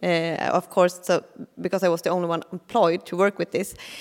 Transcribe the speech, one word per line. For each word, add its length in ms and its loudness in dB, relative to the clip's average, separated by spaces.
uh, 360 0
of 160 0
course, 340 2
so, 200 0
because 240 -2
I 60 4
was 120 0
the 100 0
only 160 0
one 160 -2
employed 540 0
to 100 -8
work 220 2
with 120 -4
this. 240 -4